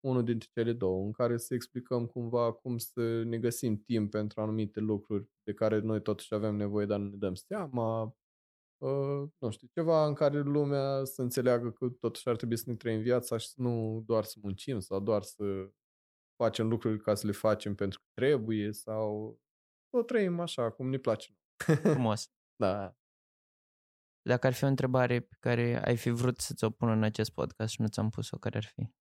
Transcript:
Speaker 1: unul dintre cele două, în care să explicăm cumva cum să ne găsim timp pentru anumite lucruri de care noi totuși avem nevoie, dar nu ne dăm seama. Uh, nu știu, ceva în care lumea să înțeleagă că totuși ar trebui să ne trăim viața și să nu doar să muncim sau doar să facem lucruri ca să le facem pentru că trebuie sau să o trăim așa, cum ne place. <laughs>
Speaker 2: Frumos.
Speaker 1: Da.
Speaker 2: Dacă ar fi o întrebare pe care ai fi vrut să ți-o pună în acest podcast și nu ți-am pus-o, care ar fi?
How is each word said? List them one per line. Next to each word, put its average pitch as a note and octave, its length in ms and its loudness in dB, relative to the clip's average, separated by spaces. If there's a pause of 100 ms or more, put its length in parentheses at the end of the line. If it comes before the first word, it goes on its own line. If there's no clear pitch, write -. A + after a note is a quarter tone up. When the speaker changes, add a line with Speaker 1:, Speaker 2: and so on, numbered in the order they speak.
Speaker 1:
unul B2+ 180 2
dintre A#2 300 0
cele A#2 200 0
două, F#2+ 320 0
în G#2+ 60 -4
care A#2+ 260 0
să A#2 160 -6
explicăm B2 520 -4
cumva A#2+ 460 0
cum A#2 260 -6
să A#2 460 -2
ne A#2 140 -2
găsim A2+ 400 0
timp G#2+ 340 0
pentru G#2+ 300 -4
anumite G#2+ 380 -2
lucruri G#2 500 -2 (140)
de G#2 100 -6
care A2 260 2
noi G#2+ 220 0
totuși - 320 -4
avem G#2+ 220 0
nevoie, G#2 300 0
dar G2+ 140 0
nu G2+ 100 -4
ne G2+ 60 -12
dăm G2 200 -2
seama. A#2 800 -4 (600)
Uh, C#3 600 -2
nu A#2+ 120 -2
știu, A2+ 220 -12
ceva D#3+ 340 4
în D3 80 0
care D3 260 2
lumea C#3 640 0
să C3 180 -6
înțeleagă B2 500 2
că B2 180 -4
totuși A#2+ 400 -4
ar A#2+ 60 2
trebui A2+ 220 -2
să - 100 -6
ne A#2+ 80 -4
trăim A2 260 -2
viața A#2+ 360 0
și A2+ 100 -6
să - 140 -10
nu A2+ 440 -2
doar A2 180 2
să - 180 -10
muncim G2+ 380 -4
sau F#2+ 200 -4
doar G#2 220 2
să G2 480 -6 (680)
facem A2+ 320 2
lucruri A2 320 0
ca G#2+ 160 4
să G2 100 -6
le G#2 60 2
facem G#2 440 2
pentru G2 240 -2
că - 140 -20
trebuie A2+ 580 2
sau G#2+ 680 -6 (500)
să B3+ 80 0
o A#3 60 2
trăim G3+ 360 0
așa, B2+ 320 0
cum C3 180 -4
ne C3+ 80 0
place. - 360 -2 (240)
<laughs> D#3 340 2
Speaker 2:
Frumos. A#2 380 2 (260)
Speaker 1:
Da. G2 400 0 (1300)
Speaker 2:
Dacă B2 260 2
ar B2+ 60 4
fi - 100 -2
o C#3 40 4
întrebare B2+ 520 2
pe - 200 -12
care A#2+ 460 2
ai A#2+ 120 2
fi A#2 120 0
vrut A#2+ 300 0
să - 140 -6
ți-o A2 160 0
pună A2+ 220 0
în A2 120 4
acest A2 260 0
podcast - 420 -4
și - 100 -4
nu A2 60 2
ți-am G#2+ 220 0
pus-o, - 280 -6
care - 200 -4
ar G#2+ 80 -4
fi? - 240 -8 (120)